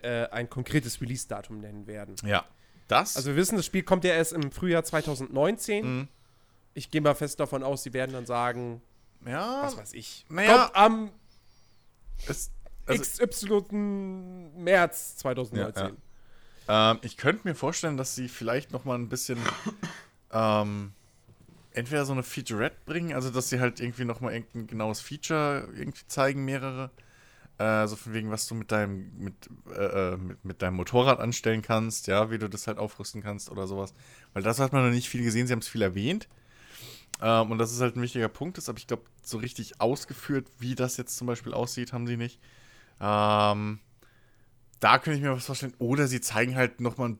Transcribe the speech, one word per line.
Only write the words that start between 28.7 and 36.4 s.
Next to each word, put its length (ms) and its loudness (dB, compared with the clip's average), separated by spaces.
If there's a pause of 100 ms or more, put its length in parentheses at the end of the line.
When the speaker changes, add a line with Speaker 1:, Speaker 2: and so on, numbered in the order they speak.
Speaker 2:
deinem, 480 0
mit, 160 -8 (400)
äh, 380 2
äh, 40 -4
mit, 280 -10
mit 180 -8
deinem 140 0
Motorrad 420 6
anstellen 440 0
kannst, 440 -2
ja, 240 4
wie 80 -2
du 100 -4
das 200 -8
halt 100 -6
aufrüsten 420 -8
kannst 300 -8
oder 160 -6
sowas. 280 -6 (380)
Weil 120 -4
das 160 2
hat 120 4
man 120 6
noch 80 6
nicht 160 0
viel 160 -2
gesehen, 240 2
sie 40 0
haben's 140 -2
viel 160 -2
erwähnt. 460 0 (920)